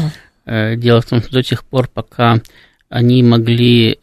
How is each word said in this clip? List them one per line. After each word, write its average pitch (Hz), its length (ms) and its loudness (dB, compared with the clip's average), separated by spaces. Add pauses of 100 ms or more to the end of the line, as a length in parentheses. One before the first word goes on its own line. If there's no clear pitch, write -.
(480)
Э, 110 280 -4
дело 117 240 2
в 117 60 -10
том, 120 140 -2
что - 120 -12
до 127 100 0
тех - 220 -6
пор, 127 280 -4
пока 117 480 -2 (480)
они 123 360 2
могли 117 800 2